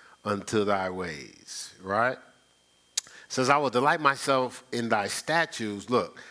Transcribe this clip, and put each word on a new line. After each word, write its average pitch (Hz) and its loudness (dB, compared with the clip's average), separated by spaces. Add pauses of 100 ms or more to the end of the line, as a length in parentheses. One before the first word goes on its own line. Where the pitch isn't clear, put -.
(260)
unto 104 0
thy 98 0
ways," 85 -12
right? 107 0
It - -16 (200)
says, 131 0
"I 143 8
will 147 2
delight 143 2
myself 135 0
in 117 -2
thy 104 2
statutes." 107 -2
Look, 110 0 (120)